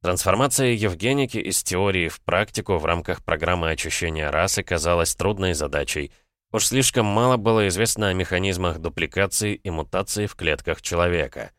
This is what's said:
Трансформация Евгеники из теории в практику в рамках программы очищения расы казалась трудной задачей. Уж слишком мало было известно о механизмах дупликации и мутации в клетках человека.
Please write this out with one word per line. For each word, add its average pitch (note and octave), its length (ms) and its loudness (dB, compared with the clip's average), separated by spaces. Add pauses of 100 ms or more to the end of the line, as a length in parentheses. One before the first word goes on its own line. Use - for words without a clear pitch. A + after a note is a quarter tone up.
Трансформация A#2 680 2
Евгеники A2 640 0
из - 240 -4
теории F#2 460 0
в - 120 -10
практику G2 560 0
в D#2 80 -2
рамках E2+ 400 0
программы E2 460 0
очищения D#2 600 -4
расы F2 320 0
казалась E2+ 520 0
трудной F#2+ 400 0
задачей. D2 580 -4 (400)
Уж A2 140 0
слишком B2 400 2
мало A#2+ 320 4
было A2 300 4
известно G#2 400 0
о F#2 40 2
механизмах F2+ 680 0
дупликации F#2+ 760 -2
и - 160 -8
мутации F2+ 560 -4
в - 80 -8
клетках D#2+ 480 -4
человека. E2+ 760 -2